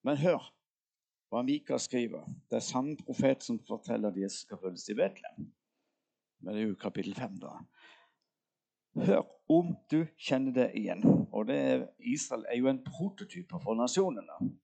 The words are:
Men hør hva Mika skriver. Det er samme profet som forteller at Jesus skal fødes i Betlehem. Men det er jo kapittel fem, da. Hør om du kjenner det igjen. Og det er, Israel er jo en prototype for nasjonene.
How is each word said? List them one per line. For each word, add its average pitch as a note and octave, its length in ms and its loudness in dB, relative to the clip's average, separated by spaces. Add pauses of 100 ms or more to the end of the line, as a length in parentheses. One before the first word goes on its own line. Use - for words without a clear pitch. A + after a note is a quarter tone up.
Men C#3 160 2
hør E3 220 4 (840)
hva A#2 160 0
Mika C#3 360 0
skriver. - 460 -2 (220)
Det A#2 100 0
er A2 60 -2
samme C#3+ 360 -2
profet C3+ 440 0
som A#2 240 -4
forteller A2 440 -2
at F#2+ 80 -4
Jesus - 260 -4
skal G2 140 -12
fødes F#2 280 -8
i G#2+ 80 -4
Betlehem. - 540 -4 (880)
Men G#2+ 140 -6
det G#2+ 80 -2
er A2 80 0
jo F#2+ 100 -6
kapittel G2 360 -4
fem, G2+ 240 -6
da. - 180 -14 (1400)
Hør G3 280 4 (260)
om E3+ 220 4 (160)
du D#3 120 4 (140)
kjenner C3 400 0
det B2 220 4
igjen. G2 260 -2 (280)
Og G#2+ 160 -2
det C#3+ 100 0
er, C3 260 2 (140)
Israel A#2+ 500 -4
er A#2+ 120 0
jo C3+ 100 4
en C3 140 -2
prototype F#3 800 -8
for A2+ 160 -2
nasjonene. B2 760 0 (120)